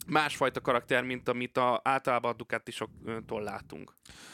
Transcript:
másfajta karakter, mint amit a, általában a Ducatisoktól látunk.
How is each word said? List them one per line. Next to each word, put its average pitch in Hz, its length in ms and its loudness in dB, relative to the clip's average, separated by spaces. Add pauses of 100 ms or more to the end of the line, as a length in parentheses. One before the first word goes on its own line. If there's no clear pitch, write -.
másfajta 143 540 2
karakter, 123 440 2
mint 127 240 -4
amit 123 280 -2
a, 123 280 4
általában 123 480 2
a 110 40 -6
Ducatisoktól 113 1040 -6
látunk. - 540 -10 (380)